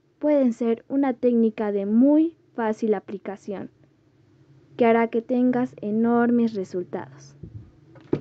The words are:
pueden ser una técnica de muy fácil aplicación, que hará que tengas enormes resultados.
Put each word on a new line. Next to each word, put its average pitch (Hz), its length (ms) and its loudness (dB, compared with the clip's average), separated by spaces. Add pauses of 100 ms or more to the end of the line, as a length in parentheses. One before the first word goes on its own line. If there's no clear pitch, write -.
(200)
pueden 285 340 2
ser 226 340 -4
una 277 260 -2
técnica 226 580 0
de 196 140 -2
muy 285 520 4 (180)
fácil 220 380 -2
aplicación, 196 760 -10 (1080)
que 240 80 4
hará 226 240 2
que 233 120 -4
tengas 247 600 0
enormes 233 720 0
resultados. - 840 -10 (840)